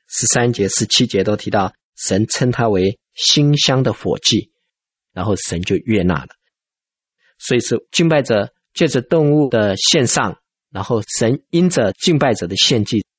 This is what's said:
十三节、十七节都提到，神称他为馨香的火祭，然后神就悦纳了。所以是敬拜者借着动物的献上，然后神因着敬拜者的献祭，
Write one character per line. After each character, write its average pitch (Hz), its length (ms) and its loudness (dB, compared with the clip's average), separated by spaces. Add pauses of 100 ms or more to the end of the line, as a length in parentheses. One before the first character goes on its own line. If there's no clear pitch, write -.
十 - 180 -6
三 120 260 2
节、 101 160 -2
十 110 180 -2
七 - 200 0
节 95 180 -2
都 104 120 0
提 - 140 -10
到， 98 220 -2 (240)
神 101 300 -2
称 - 240 -2
他 117 180 0
为 98 300 0 (160)
馨 147 420 2
香 135 260 0
的 117 100 0
火 - 260 -4
祭， - 320 -2 (640)
然 90 120 -8
后 104 120 0
神 87 260 -8
就 95 140 0
悦 101 260 0
纳 87 120 2
了。 - 140 -6 (1080)
所 - 180 -2
以 117 40 2
是 - 320 -4
敬 165 160 2
拜 151 140 2
者 107 300 -2 (220)
借 170 140 0
着 127 140 0
动 151 300 2
物 147 160 2
的 104 280 0
献 131 300 2
上， 117 320 -2 (320)
然 95 120 -10
后 110 200 -2 (140)
神 117 340 0
因 175 200 2
着 107 220 0
敬 160 260 0
拜 131 160 2
者 92 120 -6
的 95 100 -6
献 113 280 2
祭， 104 220 -2 (120)